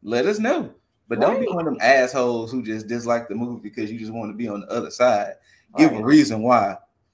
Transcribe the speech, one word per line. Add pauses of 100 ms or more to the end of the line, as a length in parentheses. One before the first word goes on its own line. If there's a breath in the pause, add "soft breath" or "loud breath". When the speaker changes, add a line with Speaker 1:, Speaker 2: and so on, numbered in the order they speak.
Speaker 1:
let
us
know. (340)
But
don't
be
Speaker 2:
Right.
Speaker 1:
one
of
them
assholes
who
just
dislike
the
movie
because
you
just
wanna
be
on
the
other
side. (420)
Give
a
Speaker 2:
Right.
Speaker 1:
reason
why. (360)